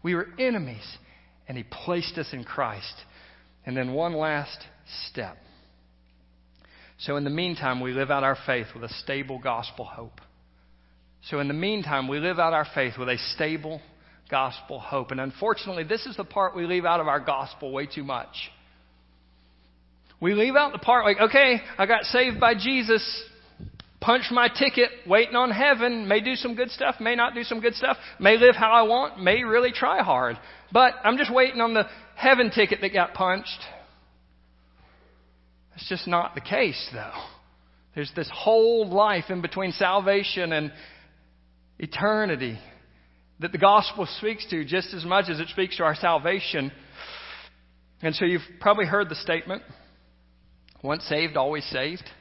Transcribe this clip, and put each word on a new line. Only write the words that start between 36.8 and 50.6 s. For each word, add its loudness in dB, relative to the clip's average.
though. -12
There's -8
this -6
whole 4
life 2
in -4
between -6
salvation 0
and -2
eternity -2
that -8
the -6
gospel 6
speaks -6
to -4
just -4
as -10
much 4
as -4
it -6
speaks -2
to 0
our 4
salvation. 0
And -2
so 0
you've 2
probably 4
heard 0
the -10
statement, -4